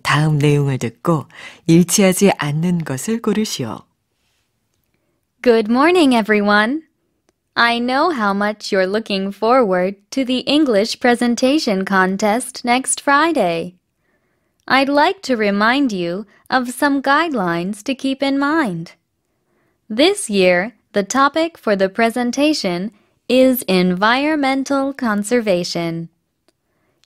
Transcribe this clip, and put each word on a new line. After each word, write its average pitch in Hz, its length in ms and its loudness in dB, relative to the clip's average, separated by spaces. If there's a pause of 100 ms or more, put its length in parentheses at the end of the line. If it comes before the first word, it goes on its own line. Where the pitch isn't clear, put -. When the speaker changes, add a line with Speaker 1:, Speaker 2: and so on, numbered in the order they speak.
Speaker 1:
다음 151 340 2
내용을 143 400 2
듣고 143 480 -4 (400)
일치하지 180 720 4
않는 160 460 -2
것을 220 360 -6
고르시오. 208 600 -4 (1600)
Speaker 2:
Good 226 260 2
morning, 285 460 4
everyone. 214 680 2 (760)
I 233 240 2
know 269 320 0
how 208 200 0
much 208 380 -4
you're 190 160 0
looking 196 460 -4
forward 202 640 0 (160)
to 269 120 -2
the 247 220 -2
English 254 540 0
presentation 240 840 0
contest 196 800 -2
next 247 380 -2
Friday. 233 720 0 (920)
I'd 269 200 2
like 302 340 2
to 262 120 -4
remind 214 560 0
you 180 360 -4 (220)
of 254 220 -2
some 277 320 -2
guidelines 214 880 -2
to 262 60 -4
keep 269 260 -6
in 277 160 0
mind. 277 540 -2 (1000)
This 311 400 0
year, 185 460 2 (160)
the 202 100 0
topic 285 560 -2
for 214 160 -2
the 196 140 0
presentation 233 1040 -2 (360)
is 254 400 4
environmental 269 1200 0
conservation. 185 1160 -2 (960)